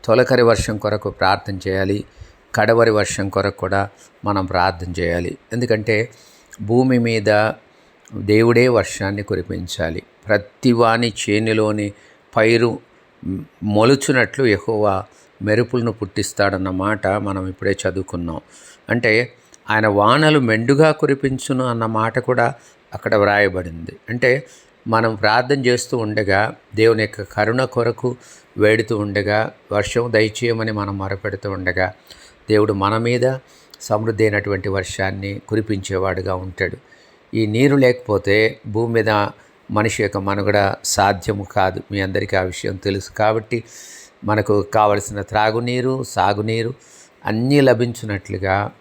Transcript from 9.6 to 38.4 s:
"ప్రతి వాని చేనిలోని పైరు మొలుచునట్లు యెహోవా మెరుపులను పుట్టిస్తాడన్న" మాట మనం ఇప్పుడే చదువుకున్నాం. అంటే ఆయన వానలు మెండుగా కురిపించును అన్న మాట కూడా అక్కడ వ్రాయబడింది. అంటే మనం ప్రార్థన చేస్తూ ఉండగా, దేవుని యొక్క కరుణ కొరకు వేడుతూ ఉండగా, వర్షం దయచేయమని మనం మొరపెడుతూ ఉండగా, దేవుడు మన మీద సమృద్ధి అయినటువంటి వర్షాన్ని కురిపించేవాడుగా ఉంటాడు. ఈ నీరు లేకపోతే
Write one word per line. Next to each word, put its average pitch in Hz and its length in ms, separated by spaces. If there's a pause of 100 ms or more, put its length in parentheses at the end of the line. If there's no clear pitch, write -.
"ప్రతి 107 440
వాని 117 420 (160)
చేనిలోని 107 640 (440)
పైరు 113 420 (840)
మొలుచునట్లు 120 840
యెహోవా 104 580 (380)
మెరుపులను 113 500
పుట్టిస్తాడన్న" 98 800
మాట 98 380
మనం 98 400
ఇప్పుడే 95 240
చదువుకున్నాం. 87 680 (480)
అంటే 117 440 (360)
ఆయన 107 180
వానలు 127 520
మెండుగా 127 520
కురిపించును 135 760
అన్న 117 200
మాట 110 340
కూడా 123 340 (400)
అక్కడ - 220
వ్రాయబడింది. 92 840 (120)
అంటే 123 380 (400)
మనం 113 280
ప్రార్థన 123 500
చేస్తూ 123 320
ఉండగా, 107 580 (200)
దేవుని 110 260
యొక్క 104 200
కరుణ 113 420
కొరకు 123 520 (420)
వేడుతూ 107 400
ఉండగా, 104 540 (200)
వర్షం 110 420
దయచేయమని 110 580
మనం 101 260
మొరపెడుతూ 98 540
ఉండగా, 92 420 (560)
దేవుడు 107 240
మన 101 240
మీద 123 400 (440)
సమృద్ధి 110 420
అయినటువంటి 101 460
వర్షాన్ని 98 800
కురిపించేవాడుగా 95 880
ఉంటాడు. 92 420 (560)
ఈ 113 120
నీరు 127 300
లేకపోతే 110 920